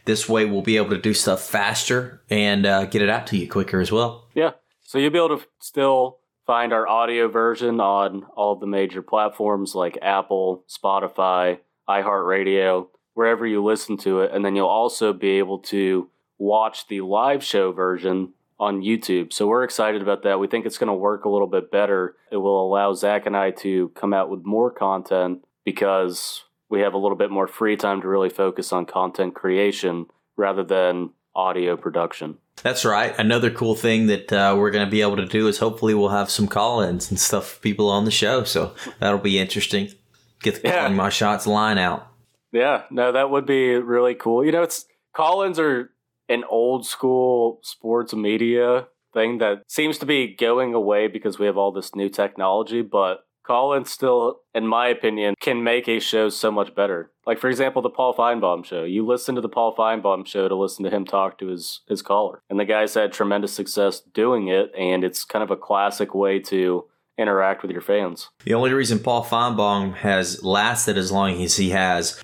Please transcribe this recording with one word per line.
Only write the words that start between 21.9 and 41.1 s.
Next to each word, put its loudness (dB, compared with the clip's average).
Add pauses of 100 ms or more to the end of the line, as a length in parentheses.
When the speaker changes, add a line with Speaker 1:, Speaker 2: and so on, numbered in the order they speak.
Speaker 2:
It -4
will 2
allow 2
Zach 0
and -2
I 0
to -2
come -2
out 2
with -10
more 2
content -2 (220)
because -2 (260)
we 0
have 0
a -2
little 0
bit 0
more -2
free -2
time -2
to -6
really 2
focus -2
on -2
content -2
creation 0 (320)
rather 0
than 0 (260)
audio 0
production. -6 (240)
Speaker 1:
That's -2
right. 2
Another 2
cool 0
thing 2
that, 0
uh, 4
we're 4
gonna 0
be 2
able 2
to -2
do 0
is 0
hopefully 0
we'll 4
have 0
some 0
call-ins 0
and -2
stuff -2
for -18
people 0
on 2
the 0
show. 2
So -2 (260)
that'll 2
be 0
interesting. -2 (540)
Get 0
the -2
Speaker 2:
Yeah. 2
Speaker 1:
Calling 0
My 2
Shots 0